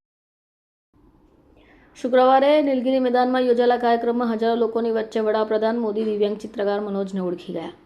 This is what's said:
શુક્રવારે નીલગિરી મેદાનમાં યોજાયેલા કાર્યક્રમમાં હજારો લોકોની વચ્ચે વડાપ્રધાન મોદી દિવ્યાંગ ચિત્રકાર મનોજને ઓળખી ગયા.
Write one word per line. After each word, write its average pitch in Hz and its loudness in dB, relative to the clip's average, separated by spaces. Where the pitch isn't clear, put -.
શુક્રવારે 262 4
નીલગિરી 262 0
મેદાનમાં 254 0
યોજાયેલા 240 2
કાર્યક્રમમાં 233 0
હજારો 226 0
લોકોની 226 -2
વચ્ચે 220 -4
વડાપ્રધાન 220 0
મોદી 220 -2
દિવ્યાંગ 208 -2
ચિત્રકાર 202 -4
મનોજને 196 -6
ઓળખી 180 -6
ગયા. 175 -10